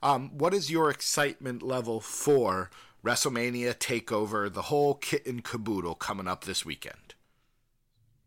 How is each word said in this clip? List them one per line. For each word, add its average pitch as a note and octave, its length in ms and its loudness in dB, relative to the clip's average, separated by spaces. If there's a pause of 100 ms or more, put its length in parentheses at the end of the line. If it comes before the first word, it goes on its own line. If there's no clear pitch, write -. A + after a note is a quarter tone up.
Um, C3+ 380 2
what E3+ 160 2
is E3 160 -2
your D#3+ 200 4
excitement C3+ 720 -2
level A#2 380 -2
for G#2 720 2 (340)
WrestleMania A#2+ 720 0
TakeOver, G#2+ 800 -2
the F#2+ 100 -6
whole D3 320 2
kit - 320 -4
and B2 160 -6
caboodle G2+ 540 -4
coming G2 320 -6
up F2+ 160 -4
this F#2+ 200 -4
weekend? - 500 -12 (1120)